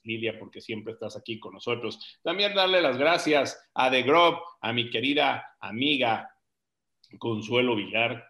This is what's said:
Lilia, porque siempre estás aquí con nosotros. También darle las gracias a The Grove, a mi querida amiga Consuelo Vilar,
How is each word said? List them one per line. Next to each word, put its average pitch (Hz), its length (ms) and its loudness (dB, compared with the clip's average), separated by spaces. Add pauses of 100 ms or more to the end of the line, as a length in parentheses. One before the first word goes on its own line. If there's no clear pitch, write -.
Lilia, 113 340 -6
porque 98 220 -18
siempre 110 320 -10
estás 110 240 -10
aquí 107 240 -12
con 95 140 -16
nosotros. 117 680 -8
También 196 320 0
darle 190 280 4
las 131 160 2
gracias 151 760 2
a 131 180 2
The 131 120 2
Grove, 165 340 6 (240)
a 113 140 -4
mi 120 160 -2
querida 135 680 -2
amiga 117 680 -2 (880)
Consuelo 117 580 0
Vilar, 113 540 -4